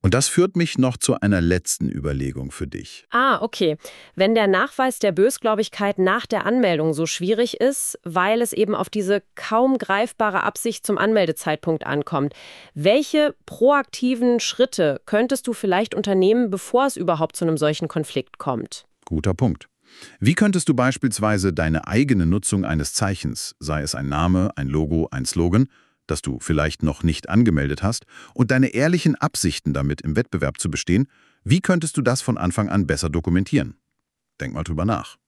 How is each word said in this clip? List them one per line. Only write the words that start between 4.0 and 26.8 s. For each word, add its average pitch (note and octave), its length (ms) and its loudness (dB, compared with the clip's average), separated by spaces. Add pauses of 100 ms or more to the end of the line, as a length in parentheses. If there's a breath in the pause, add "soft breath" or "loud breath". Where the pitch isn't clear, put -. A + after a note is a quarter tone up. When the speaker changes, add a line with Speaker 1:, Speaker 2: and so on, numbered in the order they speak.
Speaker 2:
Wenn G3 220 2
der G#3+ 120 4
Nachweis B3 520 0
der G3 140 2
Bösgläubigkeit G3+ 840 0
nach F#3 260 2
der G#3+ 200 -2
Anmeldung F3 480 2
so D#3+ 120 -2
schwierig G#3+ 560 -2
ist, - 420 -2
weil F#3 380 0
es A#3 100 -2
eben G#3 240 0
auf - 140 -4
diese G3 340 -2 (120)
kaum B3+ 420 0
greifbare G#3 680 -2
Absicht - 420 -4
zum G#3 120 0
Anmeldezeitpunkt E3 880 0
ankommt, C#3+ 480 -2 (400 loud breath)
welche C#4+ 600 2 (100)
proaktiven B3 960 2
Schritte F3 640 0
könntest A#3+ 420 0
du A#3+ 60 -4
vielleicht G3+ 420 -2
unternehmen, G3+ 540 2
bevor A#3+ 380 0
es C4 100 -4
überhaupt E3 400 -2
zu F3 80 -2
einem D#3+ 120 2
solchen D3+ 300 0
Konflikt - 500 -6
kommt? - 480 -6 (200)
Speaker 1:
Guter F2 280 -2
Punkt. F#2+ 360 -2 (500 loud breath)
Wie B2+ 160 4
könntest G3 340 2
du C#3+ 60 4
beispielsweise G#2+ 760 2
deine D#2+ 360 0
eigene A2 400 2
Nutzung G2 360 0
eines D2+ 300 -2
Zeichens, - 680 -4
sei D2+ 220 -4
es D2 140 -6
ein C2+ 120 -6
Name, F2 480 2
ein C#2 120 -4
Logo, D#2 420 0
ein C2 160 -6
Slogan, F2 420 2 (380 soft breath)
das - 160 -4
du B1+ 180 -6
vielleicht D#2 440 -2